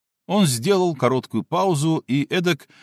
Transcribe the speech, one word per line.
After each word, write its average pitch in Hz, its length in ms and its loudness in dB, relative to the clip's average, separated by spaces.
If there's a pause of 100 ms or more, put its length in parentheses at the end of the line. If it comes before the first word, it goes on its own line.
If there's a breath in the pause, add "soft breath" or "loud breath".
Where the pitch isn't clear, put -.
(260)
Он 190 200 2
сделал 160 500 0
короткую 123 480 -2
паузу 160 640 0
и 139 200 0
эдак 175 400 -2 (140 soft breath)